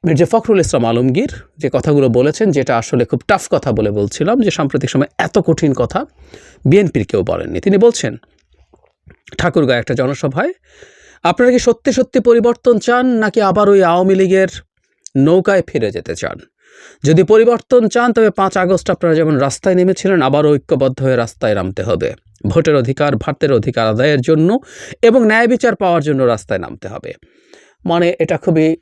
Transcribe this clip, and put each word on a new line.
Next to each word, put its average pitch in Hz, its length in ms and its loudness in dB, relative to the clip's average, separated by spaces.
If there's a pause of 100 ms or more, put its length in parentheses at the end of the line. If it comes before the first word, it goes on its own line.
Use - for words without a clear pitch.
মির্জা 165 200 2
ফখরুল 220 340 0
ইসলাম 135 260 0
আলমগীর 127 460 0 (260)
যে 135 160 -4
কথাগুলো 143 360 2
বলেছেন, 143 420 0
যেটা 147 260 0
আসলে 120 280 -2
খুব 131 220 -4
টাফ 202 220 -2
কথা 139 220 -2
বলে 104 200 -2
বলছিলাম 147 500 -2
যে 208 100 0
সাম্প্রতিক 139 380 -4
সময়ে 139 180 0 (100)
এত - 220 -2
কঠিন 156 340 0
কথা 175 320 -4 (600)
বিএনপির 143 400 2
কেউ 95 180 -2
বলেননি। 87 360 -6
তিনি 196 180 0
বলছেন 226 400 2 (1200)
ঠাকুরগাঁও 131 420 0
একটা 120 140 -6
জনসভায়, 139 600 -4 (680)
"আপনারা 247 280 2
কি 247 80 2
সত্যি - 320 0
সত্যি 254 280 0
পরিবর্তন 233 600 0
চান 247 260 0
নাকি 220 360 0
আবার 202 280 2
ওই 196 140 4
আওয়ামী 185 320 2
লীগের 190 320 2 (720)
নৌকায় 180 500 2
ফিরে 113 240 -4
যেতে 85 240 -8
চান? - 220 -10 (680)
যদি 160 200 4
পরিবর্তন 226 640 2
চান 240 260 0
তবে 220 160 2
পাঁচ 196 280 -2
আগস্ট 185 320 -2
আপনারা 170 260 0
যেমন 156 220 0
রাস্তায় 139 380 0
নেমেছিলেন 180 460 0
আবার 143 240 2
ঐক্যবদ্ধ 135 580 0
হয়ে 131 120 0
রাস্তায় 113 400 -2
নামতে 95 280 -6
হবে। 82 300 -4 (340)
ভোটের 160 280 2
অধিকার, 135 400 -2
ভ্রাতের 139 380 -4
অধিকার 113 340 -2
আদায়ের 131 340 0
জন্য 160 380 0 (420)
এবং 233 240 4
ন্যায় 220 220 2
বিচার 240 280 0
পাওয়ার 170 280 0
জন্য 139 200 0
রাস্তায় 110 360 -2
নামতে 67 280 -14
হবে।" - 260 -14 (720)
মানে 175 340 0
এটা 160 180 -2
খুবই 160 440 0